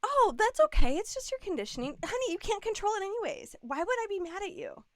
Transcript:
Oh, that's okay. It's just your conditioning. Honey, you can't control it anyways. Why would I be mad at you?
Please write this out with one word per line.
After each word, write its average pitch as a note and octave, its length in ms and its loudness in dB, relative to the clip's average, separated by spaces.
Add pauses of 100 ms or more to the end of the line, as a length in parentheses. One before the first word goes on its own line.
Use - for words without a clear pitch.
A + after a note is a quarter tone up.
Oh, B4+ 340 4
that's A#4 220 2
okay. D5+ 380 8
It's G#4 160 -4
just - 180 -8
your C5 80 -6
conditioning. C4 640 -6
Honey, B4 280 -2
you E4+ 60 -4
can't G#4 240 -2
control G#4 340 -2
it G4+ 80 -2
anyways. G4+ 580 -6
Why C4+ 180 -6
would E4+ 80 -2
I A#4 220 -2
be G4+ 100 -4
mad F4+ 240 -6
at G4 100 -8
you? - 300 -10 (120)